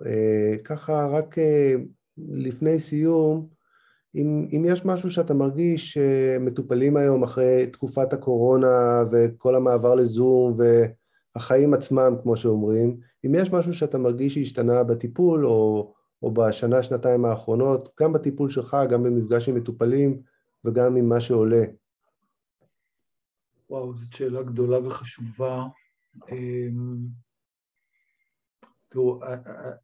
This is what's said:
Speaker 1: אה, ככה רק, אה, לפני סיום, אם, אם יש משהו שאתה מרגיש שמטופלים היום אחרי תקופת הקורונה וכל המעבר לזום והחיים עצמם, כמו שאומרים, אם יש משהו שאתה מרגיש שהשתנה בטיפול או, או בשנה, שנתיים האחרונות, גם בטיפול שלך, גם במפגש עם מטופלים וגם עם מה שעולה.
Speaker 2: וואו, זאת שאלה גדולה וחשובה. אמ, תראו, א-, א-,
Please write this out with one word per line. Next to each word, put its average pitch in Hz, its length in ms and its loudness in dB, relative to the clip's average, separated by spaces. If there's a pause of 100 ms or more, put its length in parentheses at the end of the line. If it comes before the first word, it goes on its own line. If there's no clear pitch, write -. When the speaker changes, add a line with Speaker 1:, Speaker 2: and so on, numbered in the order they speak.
Speaker 1:
אה, 110 480 0 (100)
ככה 151 440 -4
רק, 156 320 -4
אה, 147 360 2 (420)
לפני 147 640 -2
סיום, 160 680 0 (680)
אם, 151 360 -2
אם 156 140 -2
יש 180 200 0
משהו 185 260 -2
שאתה 165 220 -2
מרגיש 151 600 -2
שמטופלים 131 1040 0
היום 139 260 2
אחרי 127 440 2
תקופת 131 460 -4
הקורונה 123 1000 2
וכל 117 440 2
המעבר 123 400 2
לזום 123 600 2
והחיים 120 1160 2
עצמם, 131 500 2
כמו 117 140 0
שאומרים, 113 600 0 (280)
אם 139 100 0
יש 185 160 0
משהו 175 220 0
שאתה 147 240 -4
מרגיש 127 360 -2
שהשתנה 123 500 0
בטיפול 131 600 0
או, 110 480 2 (300)
או 113 80 -2
בשנה, 117 520 2
שנתיים 120 420 0
האחרונות, 123 640 -2 (100)
גם 160 140 2
בטיפול 143 360 -2
שלך, 135 280 -4 (120)
גם 120 140 0
במפגש 120 460 0
עם 127 60 0
מטופלים 123 680 0 (440)
וגם 123 300 2
עם 120 140 2
מה 117 120 2
שעולה. 113 420 2 (2000)
Speaker 2:
וואו, 127 240 -10
זאת 120 200 -16
שאלה 131 300 -6
גדולה 123 440 -2
וחשובה. 127 800 -10 (640)
אמ, 123 680 -8 (1900)
תראו, 123 340 -2
א-, - 20 -12
א-, - 460 -14 (120)